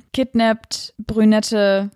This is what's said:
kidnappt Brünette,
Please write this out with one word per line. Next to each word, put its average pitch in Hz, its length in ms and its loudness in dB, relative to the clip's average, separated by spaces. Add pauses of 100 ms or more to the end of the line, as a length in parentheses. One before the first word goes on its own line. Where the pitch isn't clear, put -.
(140)
kidnappt 226 840 -2
Brünette, 214 960 0